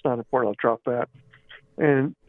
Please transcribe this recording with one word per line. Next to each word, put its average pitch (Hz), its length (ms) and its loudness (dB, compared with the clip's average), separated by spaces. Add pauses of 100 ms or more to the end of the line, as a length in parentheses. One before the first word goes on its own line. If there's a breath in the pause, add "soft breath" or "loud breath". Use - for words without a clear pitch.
not 123 140 0
important, 117 300 -2
I'll 101 120 -4
drop 117 240 0
that." 123 240 -2 (680 loud breath)
And, 143 380 2 (140)